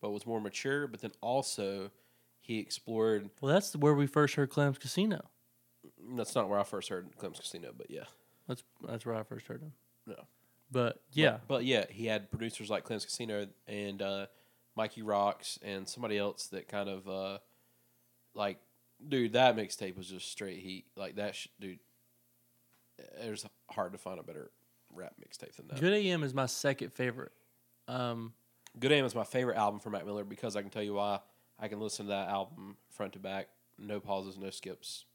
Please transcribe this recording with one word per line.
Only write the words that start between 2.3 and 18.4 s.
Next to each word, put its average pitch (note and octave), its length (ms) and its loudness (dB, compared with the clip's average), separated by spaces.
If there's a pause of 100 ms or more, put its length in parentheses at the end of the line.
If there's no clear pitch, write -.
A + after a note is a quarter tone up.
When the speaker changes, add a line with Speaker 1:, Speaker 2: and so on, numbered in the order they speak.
Speaker 1:
he A2+ 200 -2
explored A2 680 2 (120)
Speaker 2:
Well, C#3 120 4
that's G3 220 4
where D3 180 8
we C#3+ 140 6
first D3 280 6
heard C#3 140 4
Clem's C#3+ 280 4
Casino. F#3 420 0 (960)
Speaker 1:
That's A2+ 200 -2
not A2 140 4
where G2+ 100 4
I G2+ 40 4
first G2 260 -4
heard F#2+ 280 -6
Clem's F2+ 220 -8
Casino, E2+ 360 -10
but - 140 -12
yeah. - 140 -8 (440)
Speaker 2:
That's, B2 160 -6 (240)
that's A#2 180 -6
where A#2 100 0
I A2 80 -2
first A#2+ 240 -12
heard A#2 140 -8
him. D3+ 100 -12 (340)
Speaker 1:
No. G#2+ 80 -10 (580)
Speaker 2:
But, B2 240 2
Speaker 1:
But - 60 -20 (120)
Speaker 2:
yeah. C#3+ 240 8 (100)
Speaker 1:
but, B2 180 2
yeah, A#2+ 240 6
he G#2+ 160 -6
had G#2+ 240 0
producers A2+ 400 -6
like G2+ 140 0
Clem's G#2+ 220 -4
Casino G#2 420 -4 (200)
and, G2+ 340 -4
uh, G2 240 -2 (520)
Mikey A2 260 -2
Rocks G2+ 600 2
and F#2+ 240 -4
somebody A2 300 -2
else G2+ 300 -2
that - 200 -8
kind G2+ 220 -2
of, F#2+ 180 -8
uh, F#2+ 300 -4 (1000)
like, G2+ 220 0 (500)